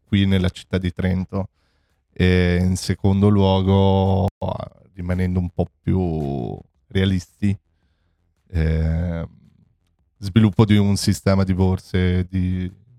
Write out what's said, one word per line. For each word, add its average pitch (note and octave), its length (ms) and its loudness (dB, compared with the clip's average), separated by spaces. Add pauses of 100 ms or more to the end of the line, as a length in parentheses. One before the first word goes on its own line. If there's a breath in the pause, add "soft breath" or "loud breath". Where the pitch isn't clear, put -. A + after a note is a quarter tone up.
qui G2 200 2
nella F#2 240 0
città - 260 -8
di F#2 160 -4
Trento. F#2 560 -4 (640)
E F2+ 500 2
in F#2 140 0
secondo G2 520 0
luogo, F#2+ 1000 2 (680)
rimanendo F2+ 440 -2
un F2 120 -2
po' F2 160 -4 (160)
più D2 760 -4 (320)
realisti, G2 680 -2 (920)
eh, D#2+ 800 -2 (920)
sviluppo G#2 460 2
di G#2 120 4
un G2+ 200 2
sistema G2 480 0
di F#2 100 -2
borse F2+ 760 0
di, F#2 420 -4 (280)